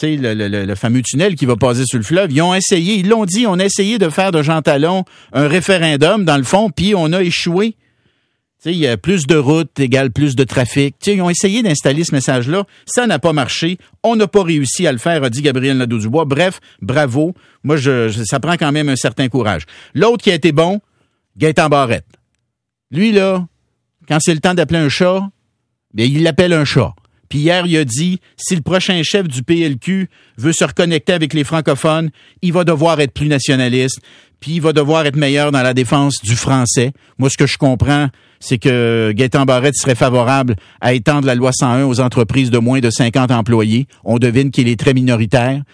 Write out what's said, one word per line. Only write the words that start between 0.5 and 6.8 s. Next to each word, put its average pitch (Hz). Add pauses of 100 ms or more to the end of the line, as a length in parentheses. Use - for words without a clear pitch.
le 98
fameux 123
tunnel 175
qui 143
va 123
passer 123
sur 123
le 107
fleuve. 170
Ils 139
ont 180
essayé, 185
ils 190
l'ont 220
dit, 202
on 185
a 190
essayé 202
de 185
faire 190
de 160
Jean 156
Talon 170 (280)
un 139
référendum, 170
dans 151
le 135
fond, 196
puis 190